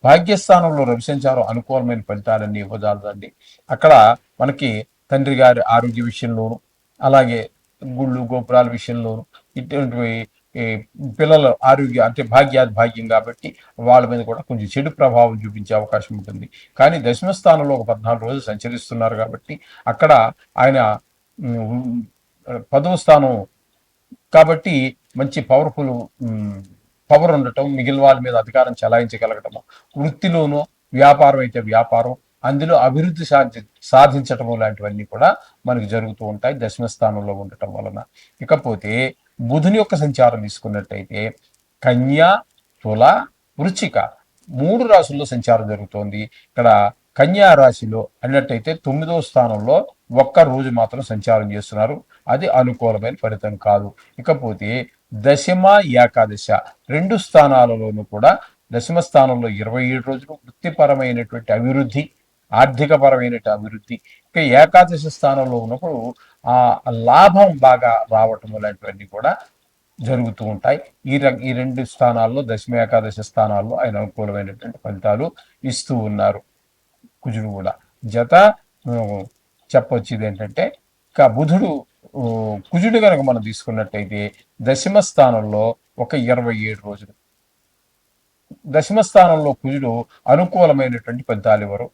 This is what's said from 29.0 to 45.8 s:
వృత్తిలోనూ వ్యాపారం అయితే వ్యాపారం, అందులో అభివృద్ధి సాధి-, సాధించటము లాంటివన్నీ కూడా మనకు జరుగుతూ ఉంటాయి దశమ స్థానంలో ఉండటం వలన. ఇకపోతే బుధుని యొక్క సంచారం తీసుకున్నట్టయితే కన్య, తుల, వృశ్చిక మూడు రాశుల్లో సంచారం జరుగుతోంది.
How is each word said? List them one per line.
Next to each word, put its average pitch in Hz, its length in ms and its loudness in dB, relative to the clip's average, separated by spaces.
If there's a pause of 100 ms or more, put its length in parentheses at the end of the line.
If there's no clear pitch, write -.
వృత్తిలోనూ 151 640 -2 (340)
వ్యాపారం 139 460 6
అయితే 123 200 -6
వ్యాపారం, 117 540 0 (360)
అందులో 156 260 0 (100)
అభివృద్ధి 160 400 -2
సాధి-, 123 400 0 (160)
సాధించటము 131 800 2
లాంటివన్నీ 104 520 -6
కూడా 135 160 2 (360)
మనకు 120 280 -4
జరుగుతూ 110 300 -8 (100)
ఉంటాయి 127 240 -6
దశమ 117 280 -8
స్థానంలో 104 480 -4
ఉండటం 98 400 -14
వలన. 104 260 -14 (420)
ఇకపోతే 117 520 -4 (480)
బుధుని 156 360 0
యొక్క 208 260 -2
సంచారం 120 380 0
తీసుకున్నట్టయితే 104 800 -10 (640)
కన్య, 131 380 0 (640)
తుల, 107 200 0 (560)
వృశ్చిక - 380 -4 (520)
మూడు 180 340 -2 (100)
రాశుల్లో 143 400 2
సంచారం 113 400 0
జరుగుతోంది. 104 500 -10